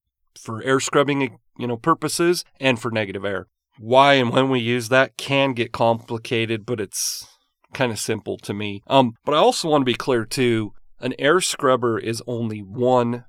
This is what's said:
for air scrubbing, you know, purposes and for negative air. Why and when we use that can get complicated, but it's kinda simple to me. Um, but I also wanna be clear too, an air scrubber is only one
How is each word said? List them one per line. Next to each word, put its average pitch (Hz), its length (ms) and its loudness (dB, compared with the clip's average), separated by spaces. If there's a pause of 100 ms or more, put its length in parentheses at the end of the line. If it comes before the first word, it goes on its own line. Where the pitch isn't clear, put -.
(380)
for 110 240 -10
air 135 180 2
scrubbing, 139 580 0 (200)
you 120 80 -6
know, 120 100 -4
purposes 165 680 0 (140)
and 131 220 2
for 123 100 -4
negative 101 340 -4
air. 98 220 -6 (320)
Why 131 360 6
and 123 180 2
when 135 160 2
we 127 120 0
use 117 280 -2
that 131 300 2
can 139 340 0
get 113 200 -4
complicated, 113 920 -2
but 120 160 -4
it's - 460 -8 (480)
kinda 120 220 -2
simple 101 420 -6
to - 160 -8
me. 101 320 -8
Um, 131 260 4 (140)
but 143 80 0
I 156 40 4
also 180 300 2
wanna 147 160 2
be 123 100 0
clear 120 300 -2
too, 113 480 -2 (280)
an 127 180 -6
air 156 240 2
scrubber 123 560 0
is 113 280 -6
only 117 340 -6
one 120 680 0